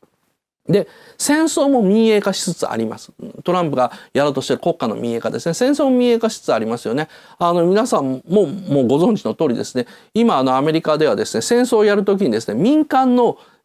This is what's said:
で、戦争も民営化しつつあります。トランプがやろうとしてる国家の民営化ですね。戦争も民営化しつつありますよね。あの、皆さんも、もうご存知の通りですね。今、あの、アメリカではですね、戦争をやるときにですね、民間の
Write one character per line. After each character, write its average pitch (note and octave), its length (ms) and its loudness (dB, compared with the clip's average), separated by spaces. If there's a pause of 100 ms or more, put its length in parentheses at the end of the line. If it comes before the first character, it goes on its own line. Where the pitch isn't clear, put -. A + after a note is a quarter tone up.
(680)
で、 F#3 180 0 (320)
戦 D#4 280 2
争 D4+ 220 0
も C4 140 2
民 G#3+ 240 4
営 G#3+ 140 2
化 G3+ 120 -2
し - 120 -8
つ E3+ 100 -4
つ - 160 -6
あ A2+ 60 -6
り A2+ 100 -2
ま A2 100 -10
す。 - 140 -20 (320)
ト - 80 -4
ラ F#3 120 0
ン D#3+ 80 -4
プ C#3 60 -6
が B2 140 0 (240)
や C3+ 80 2
ろ D3 80 2
う - 20 -2
と C3 80 -4
し B2 60 -6
て C#3 60 -2
る A#2+ 80 -2
国 E3+ 160 -2
家 C3 100 -6
の G#2+ 80 -4
民 A#2 180 -6
営 A#2 80 -4
化 A2 80 -6
で A#2+ 120 -6
す - 80 -6
ね。 E3 60 -2
戦 B3+ 180 0
争 C#4+ 140 0
も C4 40 2
民 B3 200 2
営 A3+ 100 2
化 A3+ 100 -2
し - 80 -10
つ - 40 -20
つ C#3 120 -2
あ A2+ 40 0
り A2 80 -4
ま A#2 120 -4
す - 80 -12
よ A2 80 -2
ね。 D3+ 140 -4 (280)
あ F3 160 0
の、 F3 140 2
皆 G3+ 180 2
さ - 140 0
ん C3 300 -4
も、 F#3+ 180 2
も C#3 360 -2
う B2 40 2
ご C3 120 2
存 F#3 220 2
知 - 40 -8
の A2 100 -4
通 D#3+ 140 0
り A#2 80 0
で A2+ 80 -6
す - 120 -12
ね。 B2 100 -2 (280)
今、 G#3+ 240 2
あ C3 60 2
の、 C3 120 2
ア C3+ 60 2
メ D#3 100 0
リ D#3+ 80 0
カ D3+ 180 0
で D3+ 100 2
は G#2+ 80 2
で G#2+ 80 -2
す - 120 -6
ね、 A2+ 60 -2
戦 A#3+ 200 2
争 A#3+ 160 2
を G#3 60 4
や G#3 120 2
る G3+ 80 0
と G3 120 0
き F#3+ 80 -2
に C#3 60 0
で G#2+ 100 -2
す G2+ 140 -6
ね、 - 0 -
民 C4+ 300 2
間 C4 320 2
の A#3+ 220 2 (260)